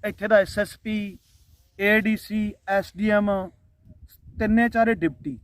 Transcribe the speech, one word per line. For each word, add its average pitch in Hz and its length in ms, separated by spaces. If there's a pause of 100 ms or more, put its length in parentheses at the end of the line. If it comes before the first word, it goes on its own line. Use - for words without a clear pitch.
ਇੱਥੇ 208 220
ਦਾ 214 80
ਐਸ 196 220
ਐਸ - 240
ਪੀ, 208 360 (640)
ਏ 208 200
ਡੀ 214 160
ਸੀ, 208 360 (160)
ਐਸ 196 160 (120)
ਡੀ 214 140
ਐਮ, 202 400 (880)
ਤਿੰਨੇ 226 280
ਚਾਰੇ 226 260
ਡਿਪਟੀ 151 500